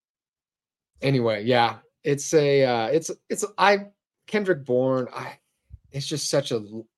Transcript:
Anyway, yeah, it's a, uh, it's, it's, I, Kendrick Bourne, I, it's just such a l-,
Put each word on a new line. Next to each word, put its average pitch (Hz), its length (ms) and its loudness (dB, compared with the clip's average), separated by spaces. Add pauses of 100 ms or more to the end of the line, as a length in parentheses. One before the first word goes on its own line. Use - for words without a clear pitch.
(1040)
Anyway, 117 420 0
yeah, 117 320 2 (280)
it's 143 280 -2
a, 143 320 4
uh, 120 220 0
it's, 156 240 -2 (180)
it's, 208 160 -6 (140)
I, 202 280 4 (400)
Kendrick 185 380 -2
Bourne, 127 480 0
I, - 260 -14 (520)
it's 139 160 -10
just - 240 -6
such 139 220 -2
a 120 40 -2
l-, 107 300 -10 (120)